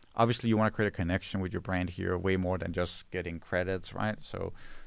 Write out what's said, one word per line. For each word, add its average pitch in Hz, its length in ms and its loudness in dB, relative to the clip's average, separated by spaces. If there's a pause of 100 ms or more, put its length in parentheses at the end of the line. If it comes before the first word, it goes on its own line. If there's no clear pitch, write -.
(160)
Obviously, 117 340 4
you 107 80 6
wanna 110 140 4
create 107 180 2
a - 20 0
connection 92 480 0
with 92 140 -2
your 90 80 -2
brand 90 300 0
here 90 260 0
way 95 180 2
more 92 220 2
than 85 160 -4
just - 380 -2
getting 85 280 -4
credits, 92 540 -2
right? 107 280 -2
So 90 300 -6 (360)